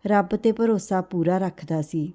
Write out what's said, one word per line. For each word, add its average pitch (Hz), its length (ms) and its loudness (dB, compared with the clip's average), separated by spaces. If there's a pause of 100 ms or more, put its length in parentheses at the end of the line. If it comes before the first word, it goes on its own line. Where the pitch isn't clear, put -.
ਰੱਬ 202 280 4
'ਤੇ 214 180 2
ਭਰੋਸਾ 220 480 0
ਪੂਰਾ 180 380 0
ਰੱਖਦਾ 160 440 -4
ਸੀ। 156 320 -4